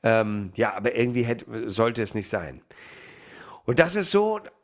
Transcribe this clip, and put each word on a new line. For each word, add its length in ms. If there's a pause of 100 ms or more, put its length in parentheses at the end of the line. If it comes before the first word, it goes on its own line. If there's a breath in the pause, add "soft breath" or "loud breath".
Ähm, 520
ja, 200
aber 200
irgendwie 280
hätte, 460
sollte 320
es 120
nicht 160
sein. 320 (1040 loud breath)
Und 140
das 160
ist 160
so 280 (240)